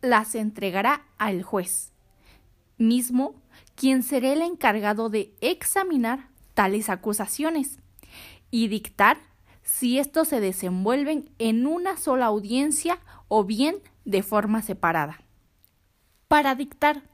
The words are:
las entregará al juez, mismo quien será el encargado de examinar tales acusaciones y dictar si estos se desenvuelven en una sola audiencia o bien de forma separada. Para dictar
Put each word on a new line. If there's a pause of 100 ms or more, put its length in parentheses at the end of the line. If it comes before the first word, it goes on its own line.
las
entregará (140)
al
juez, (880)
mismo (400)
quien
será
el
encargado
de
examinar (260)
tales
acusaciones (720)
y
dictar (440)
si
estos
se
desenvuelven
en
una
sola
audiencia (300)
o
bien (280)
de
forma
separada. (1080)
Para
dictar (120)